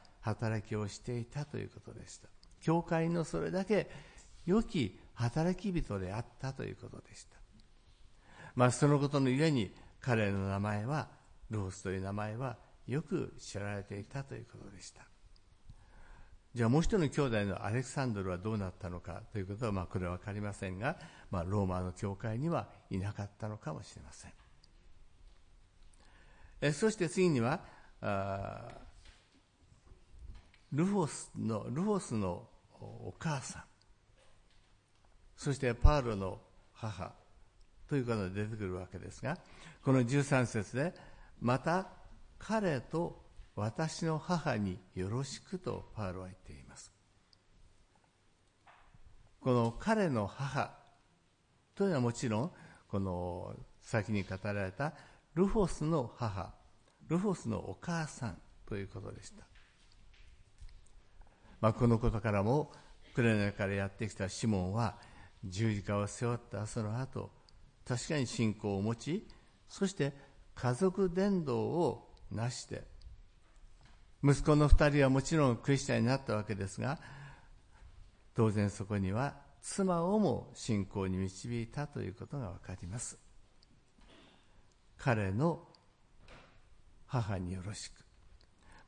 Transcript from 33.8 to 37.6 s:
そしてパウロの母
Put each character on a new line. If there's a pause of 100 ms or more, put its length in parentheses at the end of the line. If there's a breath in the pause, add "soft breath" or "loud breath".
そ
し
て
パ
ウ
ロ
の (320)
母 (760)